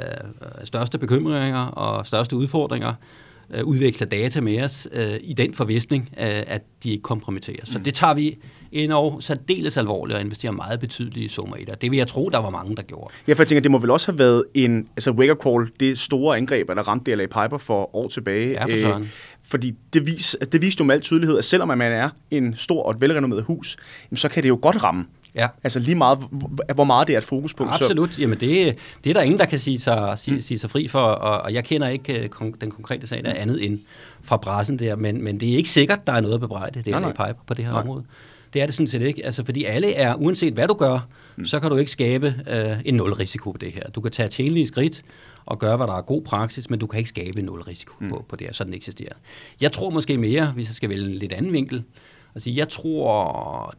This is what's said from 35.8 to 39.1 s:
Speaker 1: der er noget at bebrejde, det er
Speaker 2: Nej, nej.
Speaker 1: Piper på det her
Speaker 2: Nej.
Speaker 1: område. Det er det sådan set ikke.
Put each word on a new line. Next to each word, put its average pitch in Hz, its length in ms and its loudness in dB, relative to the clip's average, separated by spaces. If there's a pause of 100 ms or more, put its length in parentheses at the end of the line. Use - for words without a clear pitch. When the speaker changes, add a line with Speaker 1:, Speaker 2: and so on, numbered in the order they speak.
Speaker 1:
der 120 60 0
er 117 80 2
noget 107 140 0
at 117 60 0
bebrejde, 113 400 -8
det 107 140 -4
er 156 40 0
Speaker 2:
Nej, 180 180 -4
nej. 101 100 -2
Speaker 1:
Piper 107 200 -8
på 123 60 -4
det 120 120 -6
her 117 60 -4
Speaker 2:
Nej. 117 100 0
Speaker 1:
område. 127 220 -6 (500)
Det 139 80 0
er 139 40 2
det 147 100 -4
sådan 156 120 2
set 120 140 -2
ikke. 143 240 -2